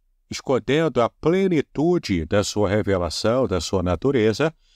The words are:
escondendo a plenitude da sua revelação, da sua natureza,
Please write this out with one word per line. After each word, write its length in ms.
escondendo 720
a 80
plenitude 1160
da 180
sua 240
revelação, 800
da 120
sua 240
natureza, 720